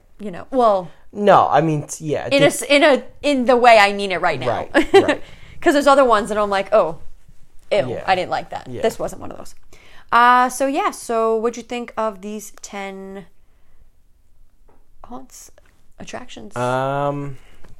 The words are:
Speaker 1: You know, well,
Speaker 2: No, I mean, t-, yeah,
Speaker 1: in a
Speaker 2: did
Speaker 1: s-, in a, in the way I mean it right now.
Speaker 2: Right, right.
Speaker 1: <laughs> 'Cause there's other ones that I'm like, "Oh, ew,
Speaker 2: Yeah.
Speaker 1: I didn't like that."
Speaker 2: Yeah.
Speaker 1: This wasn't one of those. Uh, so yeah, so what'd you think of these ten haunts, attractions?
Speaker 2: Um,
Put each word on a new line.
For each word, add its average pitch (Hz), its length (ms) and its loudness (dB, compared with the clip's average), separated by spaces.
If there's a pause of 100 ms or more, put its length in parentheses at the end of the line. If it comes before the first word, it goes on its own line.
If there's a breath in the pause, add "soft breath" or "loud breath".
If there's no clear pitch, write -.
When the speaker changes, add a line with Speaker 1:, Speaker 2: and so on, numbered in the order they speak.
(200)
Speaker 1:
You 196 120 -10
know, 170 200 -14
well, 208 380 2 (240 soft breath)
Speaker 2:
No, 185 360 6
I 135 120 4
mean, 156 260 -2
t-, - 180 -12
yeah, 147 220 -4
Speaker 1:
in - 60 -2
a 277 60 4
Speaker 2:
did 277 40 4
Speaker 1:
s-, - 200 2
in 285 200 2
a, 277 200 4 (180)
in 269 240 0
the 247 120 4
way 233 200 8
I 202 160 6
mean 202 180 -4
it 170 100 -2
right 170 180 0
now. 110 340 -2
Speaker 2:
Right, - 200 2
right. - 280 4 (200)
Speaker 1:
<laughs> - 200 -14
'Cause 330 120 4
there's 285 140 4
other 277 180 6
ones 214 240 2
that 208 80 -2
I'm 208 120 0
like, 196 240 -2
"Oh, 165 260 2 (720)
ew, 170 180 0
Speaker 2:
Yeah. - 180 -8
Speaker 1:
I 190 80 2
didn't 175 160 -4
like 143 200 -6
that." - 160 -12
Speaker 2:
Yeah. 123 140 -10
Speaker 1:
This - 160 -2
wasn't 151 240 -8
one - 100 -10
of - 60 -14
those. - 180 -14 (560 soft breath)
Uh, 247 380 6
so 262 180 -4
yeah, 339 240 -2
so 226 460 -2
what'd 233 200 -4
you 233 60 -14
think 240 340 -10
of 214 240 -6
these 208 300 -12 (100)
ten 196 640 -14 (1800)
haunts, - 480 -18 (480)
attractions? 220 560 -14
Speaker 2:
Um, 139 840 -4 (420 soft breath)